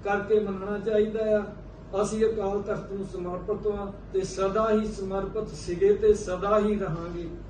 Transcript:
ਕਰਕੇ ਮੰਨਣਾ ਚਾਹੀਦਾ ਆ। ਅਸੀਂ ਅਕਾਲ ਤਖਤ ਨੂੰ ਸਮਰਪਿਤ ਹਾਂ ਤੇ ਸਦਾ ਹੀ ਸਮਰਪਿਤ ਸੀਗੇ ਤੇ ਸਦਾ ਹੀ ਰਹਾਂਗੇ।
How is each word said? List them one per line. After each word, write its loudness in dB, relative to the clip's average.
ਕਰਕੇ 2
ਮੰਨਣਾ -2
ਚਾਹੀਦਾ 2
ਆ। 2
ਅਸੀਂ 2
ਅਕਾਲ 0
ਤਖਤ -6
ਨੂੰ -6
ਸਮਰਪਿਤ -4
ਹਾਂ -2
ਤੇ 2
ਸਦਾ 2
ਹੀ 4
ਸਮਰਪਿਤ -4
ਸੀਗੇ 4
ਤੇ 6
ਸਦਾ 0
ਹੀ 2
ਰਹਾਂਗੇ। -4